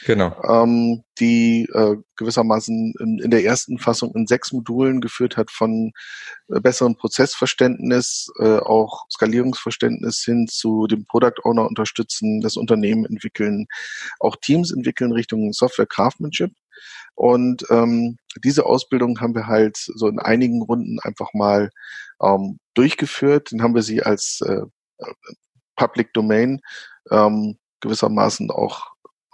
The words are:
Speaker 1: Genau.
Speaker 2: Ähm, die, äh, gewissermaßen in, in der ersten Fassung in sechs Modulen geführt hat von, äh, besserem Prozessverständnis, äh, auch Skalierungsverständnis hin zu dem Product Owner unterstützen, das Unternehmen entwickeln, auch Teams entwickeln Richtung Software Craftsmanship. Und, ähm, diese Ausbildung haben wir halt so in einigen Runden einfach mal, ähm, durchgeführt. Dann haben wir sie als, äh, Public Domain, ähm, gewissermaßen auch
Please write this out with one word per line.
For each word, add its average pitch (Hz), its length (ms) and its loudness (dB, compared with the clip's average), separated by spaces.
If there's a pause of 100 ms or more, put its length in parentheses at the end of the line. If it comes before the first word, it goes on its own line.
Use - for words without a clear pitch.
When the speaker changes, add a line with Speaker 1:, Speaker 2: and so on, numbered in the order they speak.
Speaker 1:
Genau. 95 300 2 (120)
Speaker 2:
Ähm, 117 560 4 (140)
die, 117 560 4
äh, 107 220 4 (200)
gewissermaßen 113 840 0
in, 113 240 -2
in 117 80 2
der 113 120 4
ersten 123 360 -2
Fassung - 340 -2
in 110 140 -2
sechs - 260 0
Modulen 127 480 0
geführt 117 340 -4
hat 110 140 -2
von, 113 440 -2 (560)
äh, - 100 0
besserem 120 360 2
Prozessverständnis, - 1400 0
äh, 110 220 4
auch 110 520 0
Skalierungsverständnis 117 1120 -2
hin 117 260 0
zu 110 380 -2
dem 107 220 -2
Product 120 360 2
Owner 117 240 2
unterstützen, 110 760 -4
das 110 140 -2
Unternehmen 107 500 2
entwickeln, 107 600 -4 (540)
auch - 200 0
Teams 170 320 2
entwickeln 123 400 -2
Richtung 110 420 -2
Software - 340 0
Craftsmanship. 151 640 -2 (640)
Und, 123 560 0
ähm, 117 460 2 (260)
diese 139 220 2
Ausbildung 123 560 0
haben 117 120 -4
wir 110 140 -4
halt 110 300 2
so 110 300 -4
in 104 120 -2
einigen 117 420 2
Runden 113 380 -4
einfach - 340 -10
mal, 104 380 2 (500)
ähm, 98 380 0 (140)
durchgeführt. 143 760 2
Dann 113 100 -4
haben 117 120 2
wir 117 100 4
sie 110 200 -2
als, - 380 -2
äh, 101 220 -2 (1120)
Public - 360 0
Domain, 113 460 2 (500)
ähm, 107 480 2 (220)
gewissermaßen 107 720 0
auch - 360 -4 (460)